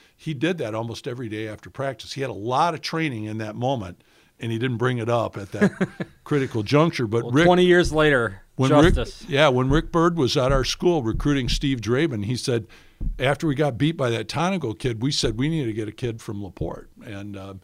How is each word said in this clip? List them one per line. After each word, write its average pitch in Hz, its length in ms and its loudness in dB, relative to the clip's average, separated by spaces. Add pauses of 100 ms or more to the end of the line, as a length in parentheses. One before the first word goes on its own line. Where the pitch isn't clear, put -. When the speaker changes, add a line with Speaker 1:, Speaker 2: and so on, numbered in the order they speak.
(160)
Speaker 1:
He - 160 -8
did 160 260 -2
that 110 160 -4
almost 113 340 -6
every 123 200 -8
day 107 200 -8
after 104 200 -14
practice. 135 460 -8
He 135 80 -8
had 131 80 -4
a 104 40 -8
lot 127 400 0
of 147 60 -10
training 143 440 -4
in 107 140 -6
that 107 180 -8
moment, 117 480 -4 (340)
and 117 140 -6
he 113 60 -2
didn't 123 180 -2
bring 123 220 0
it 110 100 -2
up 117 280 0
at 98 160 -10
that - 360 0 (240)
Speaker 2:
<laughs> - 120 -20
Speaker 1:
critical 135 380 0
juncture. 135 460 2
But 113 160 0
Speaker 2:
Well, 117 80 -4
Speaker 1:
Rick, 156 140 6
Speaker 2:
twenty 180 200 6
years 175 260 6
later, 135 500 2 (120)
Speaker 1:
when 131 160 2
Rick, 151 240 8
Speaker 2:
justice. - 340 -4
Speaker 1:
yeah, 147 200 4
when 131 200 2
Rick 160 220 0
Bird 170 260 4
was 131 200 0
at 135 160 2
our 135 120 2
school 170 380 0
recruiting 131 460 0
Steve 135 320 0
Draben, 120 460 0
he 123 100 -2
said, 117 320 -2 (500)
after 143 300 0
we 135 80 0
got 139 220 0
beat 160 180 0
by 131 140 0
that 113 180 -4
Tonigal 156 500 -4
kid, 117 240 -4
we 135 80 0
said, 123 260 -2
"We 131 120 0
need 160 160 -2
to 113 80 -4
get 107 160 -6
a 104 40 -12
kid 117 300 -8
from 101 180 -10
LaPorte." - 480 -10 (160)
And, 101 320 -12
uh, 98 280 -14